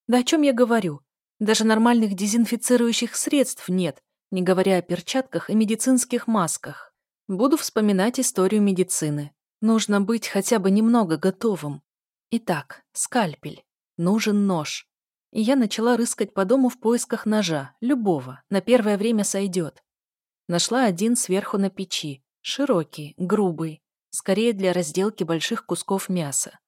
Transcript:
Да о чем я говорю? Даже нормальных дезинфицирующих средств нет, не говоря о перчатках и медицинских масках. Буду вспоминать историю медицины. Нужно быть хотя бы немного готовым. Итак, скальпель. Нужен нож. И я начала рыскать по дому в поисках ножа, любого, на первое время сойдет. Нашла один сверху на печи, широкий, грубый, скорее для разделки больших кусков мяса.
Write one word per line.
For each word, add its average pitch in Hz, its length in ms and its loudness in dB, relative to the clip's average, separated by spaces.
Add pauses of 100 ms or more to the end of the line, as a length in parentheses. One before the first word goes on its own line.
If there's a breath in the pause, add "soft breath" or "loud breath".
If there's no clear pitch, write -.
Да 240 120 2
о 247 40 2
чем 302 200 2
я 285 100 4
говорю? 220 480 2 (380)
Даже 214 260 2
нормальных 220 480 4
дезинфицирующих 233 1040 0
средств - 540 -2
нет, 180 320 -2 (280)
не 185 120 -2
говоря 185 340 4
о 175 60 0
перчатках 175 680 -4
и 208 60 -2
медицинских 226 720 0
масках. 180 680 -4 (340)
Буду 247 300 0
вспоминать 208 640 0
историю 208 400 0
медицины. 170 720 -2 (300)
Нужно 208 400 2
быть 220 260 -2
хотя 202 300 0
бы 190 120 2
немного 220 460 4
готовым. 156 640 -4 (500)
Итак, 180 520 -6 (100)
скальпель. - 720 -4 (320)
Нужен 208 500 0
нож. 165 440 -4 (420)
И 220 80 -2
я 226 140 2
начала 233 420 2
рыскать 226 380 -2
по 196 100 0
дому 254 240 2
в 240 100 -6
поисках 233 460 -2
ножа, 175 560 -2
любого, 196 680 -2
на 196 100 0
первое 214 380 2
время 214 240 0
сойдет. 185 580 -4 (680)
Нашла 226 360 0
один 214 300 0
сверху 196 420 -2
на 196 140 0
печи, 165 540 -10 (160)
широкий, 165 760 -4
грубый, 170 640 -2 (300)
скорее 220 420 0
для 190 200 0
разделки 180 500 -2
больших 165 440 -4
кусков 185 420 -4
мяса. 165 600 -4